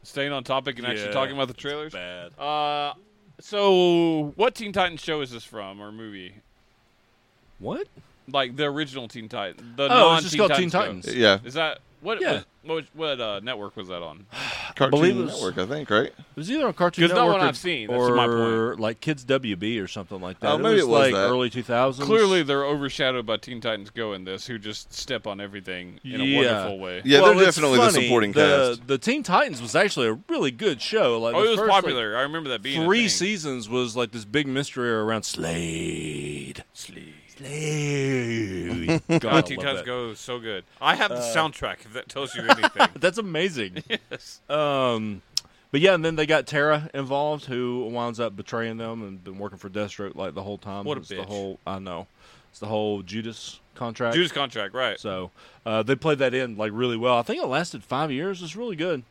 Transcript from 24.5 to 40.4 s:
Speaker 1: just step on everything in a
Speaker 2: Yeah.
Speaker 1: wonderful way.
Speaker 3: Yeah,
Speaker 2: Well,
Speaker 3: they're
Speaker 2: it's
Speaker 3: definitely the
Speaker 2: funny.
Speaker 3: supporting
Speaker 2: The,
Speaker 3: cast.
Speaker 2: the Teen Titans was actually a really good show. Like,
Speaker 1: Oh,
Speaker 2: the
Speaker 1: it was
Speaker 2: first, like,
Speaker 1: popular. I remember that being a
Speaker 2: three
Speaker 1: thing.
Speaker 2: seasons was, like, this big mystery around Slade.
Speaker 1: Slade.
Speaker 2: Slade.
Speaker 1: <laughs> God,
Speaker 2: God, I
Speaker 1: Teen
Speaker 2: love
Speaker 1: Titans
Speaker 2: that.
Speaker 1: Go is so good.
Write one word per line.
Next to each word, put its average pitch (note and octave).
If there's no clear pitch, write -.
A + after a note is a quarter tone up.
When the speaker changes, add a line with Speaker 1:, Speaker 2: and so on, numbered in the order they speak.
Speaker 1:
just G#2+
step -
on G2+
everything F#2+
in C3
a -
Speaker 2:
Yeah. C#3
Speaker 1:
wonderful G2
way. F#2
Speaker 3:
Yeah, C#3+
Speaker 2:
Well, -
Speaker 3:
they're F#3+
Speaker 2:
it's E3+
Speaker 3:
definitely D3
the A3+
Speaker 2:
funny. C#3
Speaker 3:
supporting A#2
Speaker 2:
The, C3+
Speaker 3:
cast. B2
Speaker 2:
the C3+
Teen C4
Titans F#3
was A#2
actually D#3+
a A2+
really A3
good C3+
show. D#3
Like, A#2
Speaker 1:
Oh, F3
Speaker 2:
the G#3+
Speaker 1:
it -
was G#3
Speaker 2:
first, A3
like, G3
Speaker 1:
popular. A#2
I B2+
remember D3+
that A2+
being C#3
a D#3+
Speaker 2:
three G#3
Speaker 1:
thing. G3+
Speaker 2:
seasons D3+
was, A#2+
like, A#2+
this A2+
big C#3
mystery C3
around A2
Slade. E2
Speaker 1:
Slade. D#2
Speaker 2:
Slade. C3+
Speaker 1:
<laughs> -
God, E3
Speaker 2:
God, A2+
I C3+
Speaker 1:
Teen C3
Speaker 2:
love -
Speaker 1:
Titans C#3
Speaker 2:
that. E2+
Speaker 1:
Go B2
is G2+
so B2
good. G#2